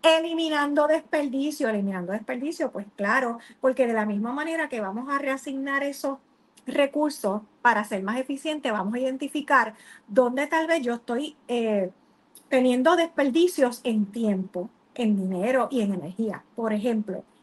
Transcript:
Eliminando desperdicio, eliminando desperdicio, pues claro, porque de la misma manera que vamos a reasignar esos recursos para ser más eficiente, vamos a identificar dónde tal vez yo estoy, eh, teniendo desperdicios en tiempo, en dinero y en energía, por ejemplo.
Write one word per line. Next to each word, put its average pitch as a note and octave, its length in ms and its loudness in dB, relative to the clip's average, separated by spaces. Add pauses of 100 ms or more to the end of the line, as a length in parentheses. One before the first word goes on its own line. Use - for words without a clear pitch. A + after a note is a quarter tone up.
Eliminando D#4+ 800 2
desperdicio, D4 800 0
eliminando G3 440 -2
desperdicio, B3+ 600 -6
pues G3+ 140 -10 (100)
claro, A#3 440 0 (200)
porque C4 280 4
de A#3 60 0
la G#3+ 120 0
misma G#3+ 260 -2
manera D#4 380 -4
que A#3 100 -6
vamos G#3+ 300 -6
a C5+ 80 0
reasignar C4+ 640 -4
esos C#4 380 -4 (480)
recursos B3+ 760 0 (220)
para A3 200 4
ser G3+ 200 -4
más A3 160 -2
eficiente, C#4 500 -4
vamos G#3 240 -2
a B3 60 -2
identificar C4 760 0 (340)
dónde B3 380 4
tal D#4+ 220 2
vez E4 140 2
yo A#3+ 140 -2
estoy, B3 400 -6 (120)
eh, A3 420 0 (600)
teniendo B3+ 460 4
desperdicios D#4 880 2
en A3 220 0
tiempo, G3 640 -2 (240)
en A3 220 2
dinero G3 560 0
y B3+ 100 0
en G3+ 140 0
energía, F#3 480 -6 (120)
por A3+ 180 -2
ejemplo. G#3+ 500 -2 (200)